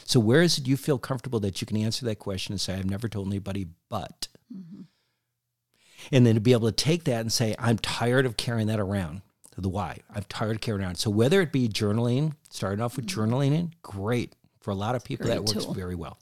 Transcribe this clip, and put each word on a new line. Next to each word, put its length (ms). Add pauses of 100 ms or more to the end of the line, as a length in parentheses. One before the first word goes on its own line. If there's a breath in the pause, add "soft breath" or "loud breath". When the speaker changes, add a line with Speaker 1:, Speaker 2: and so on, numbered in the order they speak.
Speaker 1:
So 160
where 220
is 160
it 100
you 80
feel 240
comfortable 400
that 200
you 60
can 120
answer 260
that 160
question 320
and 80
say, 140
"I've 140
never 200
told 180
anybody 400 (220)
but"? 400 (280)
Speaker 2:
Mm-hmm. 260 (1300 loud breath)
Speaker 1:
And 140
then 80
to 60
be 120
able 160
to 40 (120)
take 200
that 160
and 120
say, 260
"I'm 200
tired 480
of 100
carrying 320
that 120
around." 420 (340)
The 120
why. 300 (160)
"I'm 140
tired 280
of 40
carrying 220
it 40
around." 100
So 140
whether 320
it 100
be 160
journaling, 640 (160)
starting 320
off 160
with 100
Speaker 2:
Mm-hmm. 140 (120)
Speaker 1:
journaling, 200
in, 300
great. 520 (260)
For 100
a 40
lot 200
of 100
people, 220
that 120
Speaker 2:
Great 160
Speaker 1:
works 100
Speaker 2:
tool. 100
Speaker 1:
very 200
well. 280